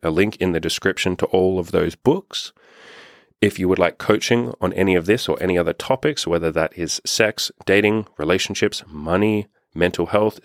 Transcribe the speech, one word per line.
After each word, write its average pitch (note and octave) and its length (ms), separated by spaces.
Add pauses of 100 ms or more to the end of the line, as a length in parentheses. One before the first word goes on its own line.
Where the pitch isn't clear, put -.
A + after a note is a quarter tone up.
a E2 80
link G2 260
in F#2 140
the E2+ 80
description - 580
to - 100
all F#2 300
of F2 140
those E2+ 240
books. - 560 (920)
If G#2 180
you F2+ 100
would F#2 100
like F2 180
coaching A#2+ 600
on F2+ 140
any F#2+ 220
of E2+ 100
this G#2+ 240
or D#2+ 120
any F2+ 160
other E2+ 160
topics, - 520
whether E2 260
that D#2+ 260
is E2 280
sex, - 460 (140)
dating, G#2 420 (100)
relationships, F#2 680
money, F#2 600 (260)
mental F2 340
health, G#2+ 380